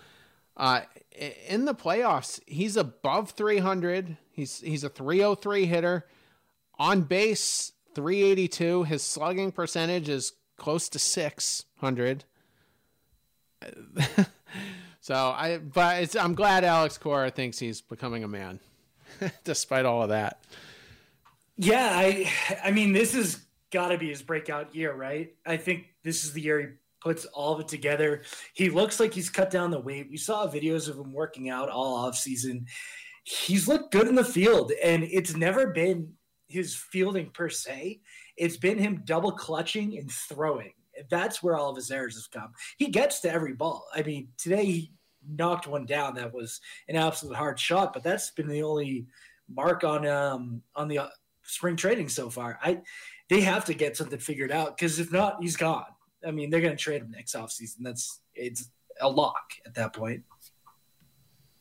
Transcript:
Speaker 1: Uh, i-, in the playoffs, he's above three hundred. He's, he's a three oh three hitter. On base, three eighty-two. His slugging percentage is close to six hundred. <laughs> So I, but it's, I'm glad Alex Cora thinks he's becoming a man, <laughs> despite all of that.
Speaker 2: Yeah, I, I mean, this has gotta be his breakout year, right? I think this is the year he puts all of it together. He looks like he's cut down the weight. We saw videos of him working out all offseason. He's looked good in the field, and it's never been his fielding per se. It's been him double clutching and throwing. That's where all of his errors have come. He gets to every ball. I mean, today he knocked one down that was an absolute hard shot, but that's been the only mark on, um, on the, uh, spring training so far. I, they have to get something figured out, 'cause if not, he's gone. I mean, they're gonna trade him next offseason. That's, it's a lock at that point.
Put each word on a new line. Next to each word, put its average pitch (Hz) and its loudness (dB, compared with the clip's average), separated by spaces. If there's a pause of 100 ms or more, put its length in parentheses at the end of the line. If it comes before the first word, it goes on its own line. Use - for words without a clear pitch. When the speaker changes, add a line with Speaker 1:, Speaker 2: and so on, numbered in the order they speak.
(560)
Speaker 1:
Uh, 127 4 (400)
i-, 143 -10 (120)
in 220 0
the 285 0
playoffs, 190 0
he's 196 -2
above 160 0
three 208 2
hundred. 185 0 (140)
He's, - -8
he's 147 -4
a 143 -6
three 156 2
oh 208 4
three 202 0
hitter. 170 2 (680)
On 180 4
base, 190 0 (220)
three 180 0
eighty-two. 180 4
His 151 -2
slugging 185 -2
percentage 170 -2
is 135 -2 (240)
close 160 -2
to - -8
six - -2 (100)
hundred. 131 0 (1400)
<laughs> - -2 (800)
So 135 -2
I, 139 0
but 175 2
it's, 165 0
I'm 175 2
glad 190 6
Alex 165 4
Cora 139 0
thinks 123 -4
he's 113 -6
becoming 117 -8
a 107 -6
man, 98 -10 (440)
<laughs> - -8
despite 135 0
all 117 2
of 104 0
that. 107 -2 (1120)
Speaker 2:
Yeah, 233 4
I, 190 4 (300)
I 196 2
mean, 208 6
this 220 4
has 196 0 (280)
gotta 175 2
be 160 -4
his 139 -10
breakout 151 -6
year, 156 -2
right? 143 -6 (100)
I 165 -2
think 170 -4 (180)
this 160 -2
is 147 -6
the 160 -6
year 151 2
he 143 -4 (340)
puts 165 -2
all 143 -2
of 151 -2
it 156 -8
together. 147 0 (320)
He 190 4
looks 208 4
like 220 6
he's 185 -4
cut 190 2
down 175 2
the 143 -2
weight. 139 -8
We 147 -10
saw 208 0
videos 151 0
of 139 -8
him 135 -12
working 135 -6
out 127 -4
all 127 -2
offseason. 123 -4 (580)
He's 185 0
looked 302 4
good 220 8
in 254 6
the 254 8
field, 180 6 (140)
and 165 6
it's 170 0
never 190 4
been 170 0 (340)
his 175 -4
fielding 185 -2
per 170 -4
se. 147 -8 (340)
It's 170 0
been 208 2
him 202 0
double 170 0
clutching 185 -4
and 139 -10
throwing. 139 -4 (340)
That's 185 -2
where 170 2
all 143 -2
of 131 -8
his 127 -10
errors 127 -6
have 117 -16
come. 113 -14 (240)
He 294 0
gets 254 2
to 170 0
every 156 -2
ball. 151 -4
I 156 0
mean, 147 -6
today 196 0
he 165 -2 (340)
knocked 165 -2
one 143 -4
down 139 -2
that 120 -8
was 117 -10 (260)
an 160 -4
absolute 160 -2
hard 135 -4
shot, 180 2
but 120 -8
that's 190 -2
been 151 -4
the 151 -2
only 143 -2 (420)
mark 165 0
on, 151 0
um, 135 -2 (160)
on 151 -4
the, 147 -2
uh, 139 -4 (360)
spring 175 -2
training 185 0
so 123 -4
far. 117 -8
I, 165 0 (480)
they 196 6
have 190 2
to 160 -2
get 147 -2
something 139 -6
figured 135 -6
out, 156 -2
'cause 165 0
if 165 -4
not, 202 2
he's 170 -2
gone. 160 0 (380)
I 165 -6
mean, 151 -4
they're 165 4
gonna 160 2
trade 143 -4
him 113 -12
next 120 -10
offseason. 120 -10
That's, 123 -8 (140)
it's 120 -10 (320)
a 135 2
lock - 0 (100)
at 117 -20
that 110 -4
point. 110 -6 (1400)